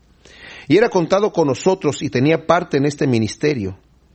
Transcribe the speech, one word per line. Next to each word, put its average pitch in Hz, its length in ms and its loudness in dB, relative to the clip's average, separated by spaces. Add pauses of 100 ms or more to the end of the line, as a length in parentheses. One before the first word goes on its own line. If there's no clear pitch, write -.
(680)
Y 151 80 4
era 220 120 4
contado 190 440 0
con 156 160 0
nosotros 156 520 -2
y 131 100 -6
tenía 156 360 0
parte 170 300 0
en 139 100 0
este 147 200 -2
ministerio. 113 720 -2 (360)